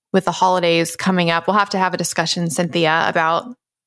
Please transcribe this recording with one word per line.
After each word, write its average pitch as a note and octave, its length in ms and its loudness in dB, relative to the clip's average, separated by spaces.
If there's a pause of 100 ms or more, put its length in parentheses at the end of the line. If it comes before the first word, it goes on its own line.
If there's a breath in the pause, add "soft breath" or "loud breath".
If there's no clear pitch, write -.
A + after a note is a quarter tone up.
(120)
with F#3+ 140 0
the F3 80 0
holidays E3+ 640 2
coming F3+ 320 0
up. E3 180 0
We'll F#3+ 80 2
have G3+ 140 2
to G3+ 80 -2
have F3+ 160 0
a F3+ 40 -4
discussion, E3+ 520 -2
Cynthia, E3 580 0
about E3+ 480 -2 (320)